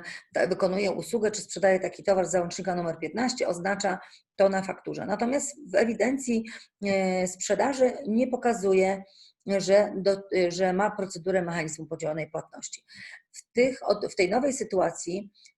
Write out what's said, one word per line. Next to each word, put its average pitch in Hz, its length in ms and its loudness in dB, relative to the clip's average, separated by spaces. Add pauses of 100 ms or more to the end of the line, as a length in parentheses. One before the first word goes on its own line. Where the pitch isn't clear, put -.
(340)
ta-, - 140 2
wykonuje 185 440 0
usługę, 214 400 -2
czy 214 100 -6
sprzedaje 185 380 2
taki 180 240 -8
towar 190 220 2
z 160 60 -6
załącznika 175 440 -2
numer 170 240 -4
piętnaście, 226 480 -2
oznacza 190 520 -2 (360)
to 196 140 6
na 190 120 0
fakturze. 185 440 -8
Natomiast 233 500 -2 (160)
w 190 40 2
ewidencji, 226 680 0 (400)
e, 185 420 2
sprzedaży 247 680 2 (140)
nie 233 200 2
pokazuje, 190 760 2 (420)
że 196 520 4
do, 196 240 2 (260)
że 185 260 2
ma 196 180 2
procedurę 190 500 -2
mechanizmu 160 440 -4
podzielonej 156 440 -6
płatności. - 540 -12 (480)
W - 200 -20
tych, 262 280 2 (100)
od-, 202 220 -2
w - 40 -18
tej 180 140 4
nowej 254 240 2
sytuacji 180 800 -4 (260)